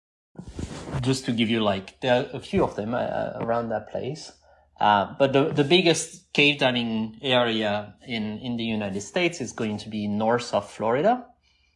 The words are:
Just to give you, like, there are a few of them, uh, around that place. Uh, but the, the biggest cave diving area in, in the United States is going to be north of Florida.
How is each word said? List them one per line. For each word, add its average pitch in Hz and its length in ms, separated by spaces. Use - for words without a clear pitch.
Just 131 240
to 127 80
give 113 180
you, 117 100
like, 98 400
there 127 140
are 139 220
a - 40
few 190 220
of - 140
them, 110 180
uh, 113 460
around 117 300
that 110 200
place. 120 420
Uh, 104 380
but 135 140
the, 139 160
the 143 160
biggest 165 680
cave 147 260
diving 117 640
area 110 720
in, 107 320
in 120 180
the 113 80
United 104 360
States 175 400
is 117 120
going 107 260
to - 100
be 107 180
north 110 480
of 104 160
Florida. 151 560